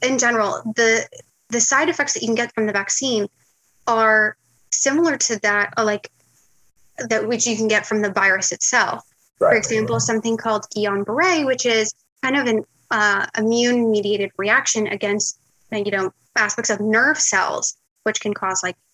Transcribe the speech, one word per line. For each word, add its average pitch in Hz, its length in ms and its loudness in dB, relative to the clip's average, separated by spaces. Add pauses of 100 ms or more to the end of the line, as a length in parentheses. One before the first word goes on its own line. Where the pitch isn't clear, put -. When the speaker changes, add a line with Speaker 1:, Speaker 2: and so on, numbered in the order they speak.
Speaker 1:
in 254 160 0
general, 226 440 0 (140)
the, 226 320 2 (420)
the 233 120 0
side 277 260 2
effects 285 260 -2
that 220 80 -8
you 226 60 -4
can 226 80 2
get 233 180 -2
from 220 120 0
the 214 80 -2
vaccine 208 560 -2 (560)
are 220 500 2 (360)
similar 294 440 2
to 226 240 -2
that, 208 380 0
or, 226 80 2
like, 208 260 -4 (840)
that 220 320 -2
which 233 180 0
you 226 80 0
can 220 140 0
get 208 160 2
from 214 160 -2
the 202 100 0
virus 190 400 2
itself. - 540 0 (340)
Speaker 2:
Right. - 120 6
Speaker 1:
For 233 60 6
example, 220 440 0
something 226 340 0
called 220 300 -2 (100)
Guillain-Barré, 214 680 0
which 262 200 0
is 220 280 2 (280)
kind 262 140 0
of 269 120 0
an, 220 180 0 (260)
uh, 208 360 2 (100)
immune-mediated 220 1000 2
reaction 214 500 0
against, 202 500 -4 (340)
uh, 220 60 -4
you 202 140 -4
know, 190 200 -2 (240)
aspects 214 340 -2
of 208 120 -2
nerve 233 360 2
cells, - 600 -2 (260)
which 214 160 -2
can 208 140 -4
cause, 190 300 -4
like, 185 120 -6 (180)